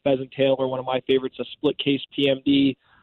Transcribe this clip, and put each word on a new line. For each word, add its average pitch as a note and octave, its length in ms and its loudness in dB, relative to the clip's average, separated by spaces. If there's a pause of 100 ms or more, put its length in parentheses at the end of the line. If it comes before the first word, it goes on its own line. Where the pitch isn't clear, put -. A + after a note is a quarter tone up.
pheasant C3+ 300 0
tail C3+ 260 0
are C3 80 -2
one C3 140 -4
of B2 60 -10
my B2+ 200 -2
favorites, C3 320 -2
a B2 140 -8
split - 260 -2
case C#3 220 0 (160)
P C#3 120 0
M C3+ 160 0
D. C#3 320 2 (260)